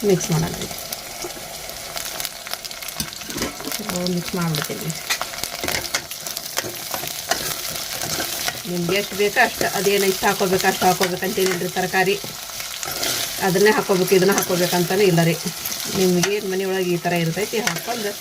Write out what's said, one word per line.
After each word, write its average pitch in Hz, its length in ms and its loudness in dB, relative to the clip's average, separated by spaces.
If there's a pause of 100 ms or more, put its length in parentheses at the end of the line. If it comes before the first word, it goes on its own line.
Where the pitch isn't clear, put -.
ಮಿಕ್ಸ್ 185 240 4
ಮಾಡೋಣ. 160 220 2 (3250)
ಚಲೋ 196 240 -4 (140)
ಮಿಕ್ಸ್ 175 200 -4
ಮಾಡ್ಬಿಡ್ತೀನಿ. 160 560 -2 (3750)
ನಿಮ್ಗೆ 175 260 0
ಎಷ್ಟು 202 200 -2
ಬೇಕೋ 208 280 4
ಅಷ್ಟು, - 220 -2 (100)
ಅದೇನು 196 300 4
ಇಷ್ಟು 190 200 2
ಹಾಕೋಬೇಕು 190 400 2
ಅಷ್ಟು 185 200 4
ಹಾಕೋಬೇಕಂತೇನಿಲ್ಲ 185 760 2
ರೀ. 180 60 -2
ತರಕಾರಿ 185 460 2 (1300)
ಅದನ್ನೇ 190 280 6
ಹಾಕೋಬೇಕು, 190 440 4
ಇದನ್ನ 190 180 8
ಹಾಕೋಬೇಕಂತನೂ 180 680 2
ಇಲ್ಲ 170 200 6
ರೀ. 165 140 4 (600)
ನಿಮ್ಗೆ 185 400 4
ಏನು 208 140 -2
ಮನೆ 190 140 0
ಒಳಗೆ 185 260 0
ಈ 175 60 4
ಥರ 175 160 0
ಇರ್ತೈತಿ 175 460 0
ಹಾಕೊಂಡು 220 520 -2 (100)